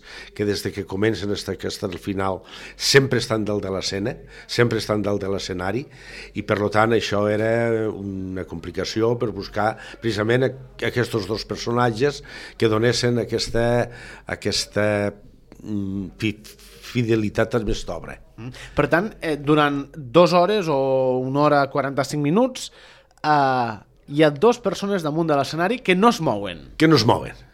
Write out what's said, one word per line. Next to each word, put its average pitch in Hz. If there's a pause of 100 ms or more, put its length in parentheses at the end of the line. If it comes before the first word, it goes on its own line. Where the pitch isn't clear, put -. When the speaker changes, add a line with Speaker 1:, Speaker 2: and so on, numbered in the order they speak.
(300)
Speaker 1:
que 107
des 101
de 98
que 98
comencen 101
fins 95
que -
estan 98
al 85
final 95 (420)
sempre 131
estan 110
dalt 104
de 95
l'escena, 98 (340)
sempre 117
estan 107
dalt 101
de 95
l'escenari, 98 (480)
i 104
per 110
lo 104
tant 113
això 101
era 107 (420)
una 95
complicació 95
per 110
buscar 104 (260)
precisament 117
aqu-, -
aquests 110
dos 104
personatges 120 (340)
que 113
donessin 120
aquesta, 117 (600)
aquesta, 101 (500)
mm, 98
fi-, 107 (520)
fidelitat 113
a 120
aquesta 101
obra. 71 (200)
Speaker 2:
Mm. 117 (240)
Per 147
tant, 175
eh, 156
durant 143 (100)
dos 156
hores 180
o 131
una 131
hora 147 (100)
quaranta-cinc 139
minuts, 226 (520)
eh, 131 (340)
hi 147
ha 151
dos 208
persones 196
damunt 160
de 147
l'escenari 165
que 185
no 196
es 233
mouen. 101
Speaker 1:
Que 156
no 156
es 113
mouen. 85 (200)